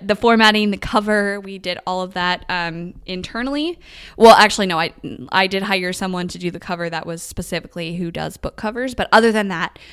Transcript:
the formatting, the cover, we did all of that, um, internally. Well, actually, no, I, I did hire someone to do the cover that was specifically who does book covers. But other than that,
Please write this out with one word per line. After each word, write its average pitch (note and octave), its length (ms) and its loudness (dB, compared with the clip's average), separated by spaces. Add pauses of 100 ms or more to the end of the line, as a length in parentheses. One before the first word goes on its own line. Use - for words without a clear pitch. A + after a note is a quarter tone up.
the G3 140 0
formatting, G#3+ 560 4
the F#3+ 40 -2
cover, G#3 600 0
we G3 200 -14
did F3+ 280 -6
all F#3 140 -4
of F#3 140 -8
that, F3+ 340 -2
um, E3+ 460 -6 (120)
internally. C#4 720 -6 (380)
Well, A3+ 180 10
actually, G#3 320 6
no, E3+ 140 -2
I, E3 120 -2 (380)
I F#3+ 160 2
did F#3+ 160 -2
hire F#3 300 -2
someone F#3 360 -4
to F#3 100 -12
do F3 120 -4
the E3+ 80 -12
cover E3+ 320 -6
that D#3+ 160 -8
was E3 160 -10
specifically E3+ 720 -10
who F3 160 -6
does D#3+ 260 -8
book - 200 -10
covers. B3 400 -6
But G3 160 -4
other A3+ 180 8
than G#3+ 160 0
that, F3 320 -6 (140)